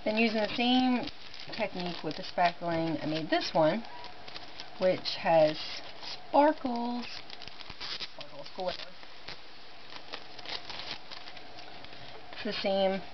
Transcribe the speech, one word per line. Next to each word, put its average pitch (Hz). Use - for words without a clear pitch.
Then 214
using 220
the 208
same 247
technique 180
with 156
the 185
spackling, 170
I -
made 156
this 349
one, 175
which -
has 160
sparkles. 240
Sparkles, -
glitter. 180
It's -
the 208
same 196